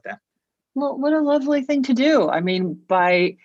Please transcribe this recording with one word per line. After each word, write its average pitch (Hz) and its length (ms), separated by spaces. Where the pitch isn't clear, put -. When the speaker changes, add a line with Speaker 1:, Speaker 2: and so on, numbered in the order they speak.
Speaker 1:
that. 98 140
Speaker 2:
Well, 277 220
what 285 140
a 311 80
lovely 285 420
thing 277 220
to 262 100
do. 262 360
I 156 100
mean, 185 480
by 180 580